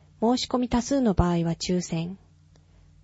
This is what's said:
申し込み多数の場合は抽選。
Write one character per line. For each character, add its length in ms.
申 180
し 80
込 120
み 100
多 140
数 180
の 140
場 160
合 80
は 180
抽 240
選。 360